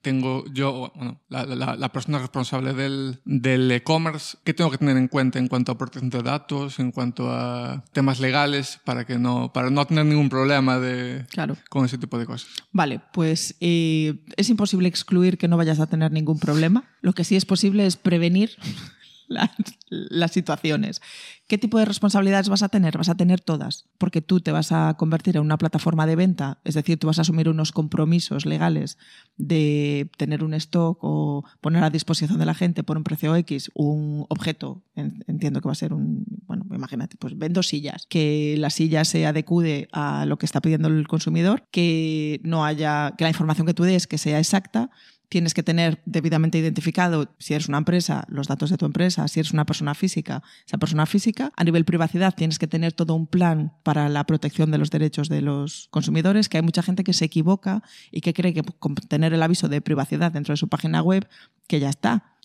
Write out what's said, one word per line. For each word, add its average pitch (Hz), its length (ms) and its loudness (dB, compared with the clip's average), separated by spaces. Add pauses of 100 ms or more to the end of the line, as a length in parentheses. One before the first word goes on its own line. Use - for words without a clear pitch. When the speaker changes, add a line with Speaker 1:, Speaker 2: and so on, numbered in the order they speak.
Speaker 1:
tengo 131 520 -2
yo, 131 420 -2
bueno, 123 320 -10
la, 127 180 -8
la, 127 300 -6
la 135 160 -6
persona 143 260 -4
responsable 131 560 -6
del, 135 520 -6
del 127 440 2
e-commerce? 156 760 -2
¿Qué 156 80 0
tengo 165 180 2
que 135 60 -4
tener 143 180 2
en 127 140 2
cuenta 131 280 0
en 127 120 0
cuanto 123 240 0
a 113 40 -6
protección 127 320 -6
de 120 140 -4
datos, 139 560 -4
en 127 140 -2
cuanto 123 360 -4
a 123 640 -6
temas 135 300 0
legales, 143 640 0
para 123 200 -4
que 123 140 -4
no, 123 320 0
para 127 180 -2
no 143 160 2
tener 151 200 2
ningún 151 240 4
problema 131 500 4
de, 127 500 -4
Speaker 2:
Claro. 156 280 -6 (120)
Speaker 1:
con 139 140 2
ese 123 140 0
tipo 120 200 -8
de 117 80 -4
cosas? 123 240 -12 (220)
Speaker 2:
Vale, 147 300 0 (100)
pues, 160 480 -2
eh, 160 640 0 (140)
es 202 120 2
imposible 202 380 2
excluir 180 500 2
que 170 120 0
no 170 80 4
vayas 160 240 2
a 156 60 0
tener 160 260 0
ningún 156 260 0
problema. 160 460 2 (160)
Lo 185 100 2
que 175 140 0
sí 190 100 2
es 190 80 4
posible 196 420 2
es 180 120 2
prevenir 175 540 2 (100)
<laughs> - 680 -14
las, - 220 -2 (400)
las 165 420 -2
situaciones. 151 680 -2 (460)
¿Qué 214 100 0
tipo 220 220 0
de 214 60 6
responsabilidades 196 600 2
vas 196 160 2
a 196 60 0
tener? 180 280 2
Vas 170 120 0
a 170 60 2
tener 180 260 4
todas, 147 560 -6
porque 170 240 0
tú 180 180 2
te 160 140 -2
vas 156 180 0
a 160 260 4
convertir 160 380 0
en 151 60 2
una 151 160 2
plataforma 160 480 0
de 160 100 2
venta, 165 480 0
es 156 120 -4
decir, 156 220 0
tú - 100 -2
vas 156 120 2
a 160 40 2
asumir 160 260 2
unos 160 240 0
compromisos 156 720 0
legales 156 520 -2 (400)
de 147 800 0
tener 151 260 -2
un 156 100 -4
stock 165 480 0
o 151 420 -2 (180)
poner 165 220 2
a 156 60 4
disposición 160 500 -2
de 160 60 2
la 160 80 0
gente 175 300 -2
por 156 140 -4
un 156 60 -4
precio 156 320 -2
X 151 380 -2
un 151 560 -2
objeto, 151 540 -6 (120)
en-, 143 320 -8
entiendo 147 340 -2
que - 60 -6
va 135 60 -2
a - 20 -4
ser 147 180 -6
un, - 320 -4 (200)
bueno, - 280 -8
imagínate, - 440 -8
pues - 200 -10
vendo 175 260 -2
sillas, - 460 -8
que 151 480 0
la 151 120 0
silla 160 360 2
se 160 200 2
adecude 156 680 0
a 147 340 -2
lo 147 120 0
que - 80 -4
está - 160 -2
pidiendo 156 260 2
el 156 200 2
consumidor, 165 640 0
que 160 720 0
no 160 220 0
haya, 151 520 0
que 170 60 0
la 160 60 4
información 160 380 2
que 175 60 2
tú 170 100 2
des 180 240 4
que 151 100 -4
sea 151 220 0
exacta. 196 500 0 (400)
Tienes 170 240 0
que 147 100 -2
tener 165 420 2
debidamente 160 520 2
identificado, 160 840 0
si - 140 -6
eres 151 160 -2
una 143 80 0
empresa, 165 500 0
los 139 220 -6
datos 143 200 -2
de 180 60 2
tu 160 100 0
empresa, 156 440 0
si - 100 -2
eres 151 140 -2
una 151 120 2
persona 147 300 -2
física, 156 480 -4 (240)
esa - 100 -6
persona 156 280 2
física. 226 500 0
A - 80 0
nivel 165 220 4
privacidad 180 500 2
tienes 160 240 -2
que 156 80 -2
tener 165 240 -2
todo 160 240 -2
un 160 120 -2
plan 165 440 2 (120)
para 147 260 0
la 147 160 0
protección 156 460 0
de 151 60 0
los 147 140 0
derechos 151 380 0
de 147 120 0
los 143 480 -4
consumidores, 165 600 2
que - 80 0
hay 160 60 2
mucha 165 200 2
gente 185 220 0
que 185 80 2
se 170 100 2
equivoca 190 580 0 (300)
y 170 80 -6
que 165 140 -2
cree 180 200 0
que 156 100 -2
con 151 320 -4
tener 160 380 0
el 165 80 4
aviso 165 280 2
de 143 100 0
privacidad 151 540 0
dentro 147 180 -4
de 147 60 0
su - 100 -2
página 160 340 0
web, 190 240 2 (400)
que 156 140 0
ya 139 80 0
está. 202 460 -2 (120)